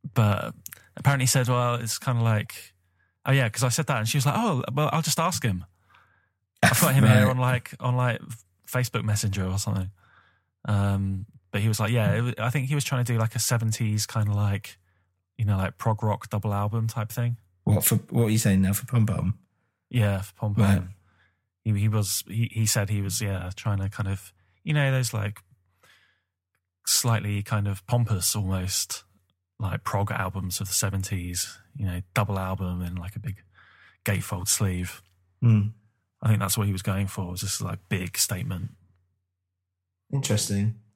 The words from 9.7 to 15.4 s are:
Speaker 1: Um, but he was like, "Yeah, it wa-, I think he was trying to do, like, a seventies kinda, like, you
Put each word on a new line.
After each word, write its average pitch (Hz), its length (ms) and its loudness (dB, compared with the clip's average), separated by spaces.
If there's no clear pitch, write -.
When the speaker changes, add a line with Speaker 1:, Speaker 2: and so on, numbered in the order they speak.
Speaker 1:
Um, 98 600 0
but 104 100 -2
he 113 60 2
was 107 120 2
like, 110 120 2
"Yeah, 110 220 4
it 117 80 2
wa-, 110 80 -2
I 120 40 2
think 131 180 0
he 147 80 0
was 139 80 0
trying 123 220 0
to 123 80 -2
do, 117 40 2
like, 110 180 0
a 117 40 -2
seventies 110 680 0
kinda, 104 280 0
like, 101 440 -2
you 113 80 0